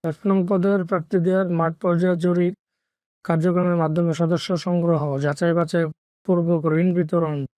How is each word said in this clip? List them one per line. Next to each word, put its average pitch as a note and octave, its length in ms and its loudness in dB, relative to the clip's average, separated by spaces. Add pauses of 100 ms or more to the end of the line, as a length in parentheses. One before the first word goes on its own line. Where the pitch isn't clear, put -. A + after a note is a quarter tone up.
এক - 220 -4
নং G3 200 2
পদের G3 380 0
প্রার্থীদের F#3 640 0
মাঠ E3 280 0
পর্যায়ে F3+ 400 0
জরুরি F3 320 2 (760)
কার্যক্রমের F3 520 0
মাধ্যমে E3 380 0
সদস্য E3+ 420 -2
সংগ্রহ, E3 600 0
যাচাই D3 340 -2
বাছাই E3+ 320 0 (400)
পূর্বক E3+ 380 0 (100)
ঋণ F3 220 2
বিতরণ D#3+ 520 -2 (120)